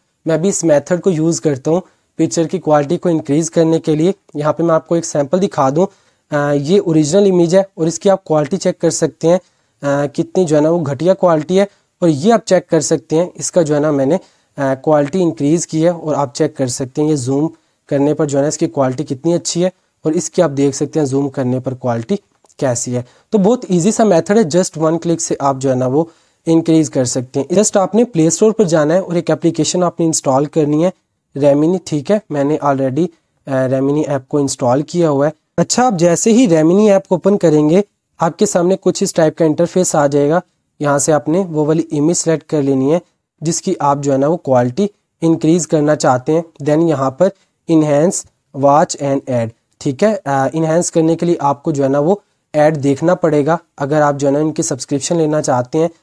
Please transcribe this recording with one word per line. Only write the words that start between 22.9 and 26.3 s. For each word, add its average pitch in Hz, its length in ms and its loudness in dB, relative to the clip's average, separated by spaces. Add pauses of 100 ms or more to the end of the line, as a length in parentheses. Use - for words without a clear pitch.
है। 123 140 -4 (260)
तो 226 60 2
बहुत 226 220 2 (100)
ईजी 180 220 2
सा 226 120 0
मेथड 196 340 2
है, 175 60 4
just 170 340 -2
वन 160 180 0
क्लिक 165 240 -4
से - 220 -6
आप 139 160 -2
जो 131 120 -2
है 127 60 0
ना 127 100 0
वो 147 240 0 (360)